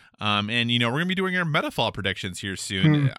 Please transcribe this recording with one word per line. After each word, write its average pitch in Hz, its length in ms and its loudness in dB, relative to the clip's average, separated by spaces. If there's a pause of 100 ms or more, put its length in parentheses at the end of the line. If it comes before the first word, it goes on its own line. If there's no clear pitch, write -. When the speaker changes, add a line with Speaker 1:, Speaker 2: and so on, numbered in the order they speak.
(200)
Speaker 1:
Um, 104 300 0
and, 117 200 0
you 120 100 2
know, 120 100 2
we're 127 100 0
gonna 170 60 0
be 185 100 -2
doing 185 220 0
our 180 80 0
Metafall 156 480 0
predictions 95 480 -4
here 98 160 -6
soon 143 500 2
Speaker 2:
Hmm. - 120 0